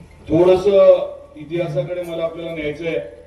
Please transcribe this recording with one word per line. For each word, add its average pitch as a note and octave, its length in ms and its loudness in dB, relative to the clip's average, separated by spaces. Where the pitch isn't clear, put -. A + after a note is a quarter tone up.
थोडस F#3 380 2
इतिहासाकडे F3 680 -6
मला E3 200 -8
आपल्याला E3 320 -8
न्यायचंय. D3+ 440 -6